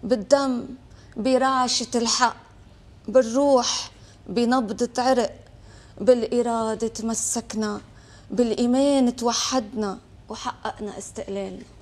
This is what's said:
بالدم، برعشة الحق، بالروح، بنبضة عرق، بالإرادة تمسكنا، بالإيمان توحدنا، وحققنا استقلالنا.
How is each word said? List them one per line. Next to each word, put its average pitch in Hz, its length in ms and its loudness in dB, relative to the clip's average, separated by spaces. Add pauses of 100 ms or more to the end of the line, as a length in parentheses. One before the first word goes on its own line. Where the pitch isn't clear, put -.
بالدم، 247 640 0 (500)
برعشة 254 800 0
الحق، 233 380 0 (720)
بالروح، 254 800 2 (380)
بنبضة 240 720 0
عرق، 247 320 2 (680)
بالإرادة 226 880 2
تمسكنا، 214 920 -2 (500)
بالإيمان 247 840 2
توحدنا، 220 840 -2 (300)
وحققنا - 680 -10
استقلالنا. 196 640 -10 (180)